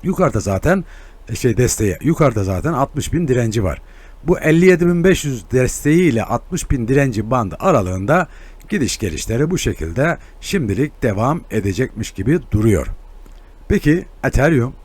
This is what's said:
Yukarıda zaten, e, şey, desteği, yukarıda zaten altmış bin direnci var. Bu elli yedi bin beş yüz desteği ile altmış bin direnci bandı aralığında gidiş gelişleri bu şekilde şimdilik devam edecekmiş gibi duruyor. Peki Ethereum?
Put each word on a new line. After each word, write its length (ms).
Yukarıda 360
zaten, 440
e, 60
şey, 220
desteği, 440
yukarıda 420
zaten 300
altmış 400
bin 140
direnci 360
var. 180
Bu 160
elli 260
yedi 220
bin 160
beş 220
yüz 260
desteği 600
ile 120
altmış 480
bin 160
direnci 440
bandı 280
aralığında 680
gidiş 280
gelişleri 540
bu 60
şekilde 600
şimdilik 600
devam 380
edecekmiş 600
gibi 280
duruyor. 360
Peki 380
Ethereum? 500